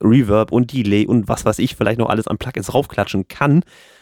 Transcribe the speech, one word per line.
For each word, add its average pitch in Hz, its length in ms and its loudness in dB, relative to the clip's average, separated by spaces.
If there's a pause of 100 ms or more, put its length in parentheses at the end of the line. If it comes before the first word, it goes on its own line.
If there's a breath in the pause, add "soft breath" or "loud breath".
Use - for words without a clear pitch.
Reverb 110 500 4
und 120 220 0
Delay 104 320 0
und 107 220 0
was - 180 -4
weiß 107 140 0
ich 117 160 -2
vielleicht 113 240 -2
noch 117 100 -2
alles 107 180 -2
an 107 120 -4
Plugins - 340 -10
raufklatschen 101 540 -2
kann, 143 340 2 (400 soft breath)